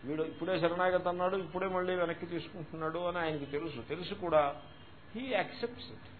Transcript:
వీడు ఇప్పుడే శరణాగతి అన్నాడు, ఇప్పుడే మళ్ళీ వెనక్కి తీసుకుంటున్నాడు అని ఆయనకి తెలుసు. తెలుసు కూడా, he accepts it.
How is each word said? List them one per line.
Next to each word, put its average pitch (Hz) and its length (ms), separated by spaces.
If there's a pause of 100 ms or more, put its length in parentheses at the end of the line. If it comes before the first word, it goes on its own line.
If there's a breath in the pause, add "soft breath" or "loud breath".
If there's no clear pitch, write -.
వీడు 151 180
ఇప్పుడే 165 380
శరణాగతి 180 480
అన్నాడు, 180 280
ఇప్పుడే 185 300
మళ్ళీ 185 280
వెనక్కి 170 320
తీసుకుంటున్నాడు 160 720
అని 175 200
ఆయనకి 156 280
తెలుసు. 143 340
తెలుసు 170 340
కూడా, 156 480 (540)
he 247 60
accepts 233 600
it. - 260 (120)